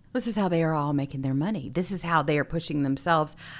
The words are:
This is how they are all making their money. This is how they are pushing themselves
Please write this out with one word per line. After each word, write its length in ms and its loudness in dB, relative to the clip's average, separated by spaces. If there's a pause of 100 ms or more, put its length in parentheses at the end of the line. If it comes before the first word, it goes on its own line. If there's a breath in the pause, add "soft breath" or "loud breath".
(120)
This 160 -2
is 80 -2
how 120 2
they 140 2
are 100 2
all 200 0
making 300 -2
their 120 0
money. 340 -2
This 220 -2
is 140 -4
how 180 4
they 160 2
are 60 2
pushing 400 -2
themselves 500 2 (260 loud breath)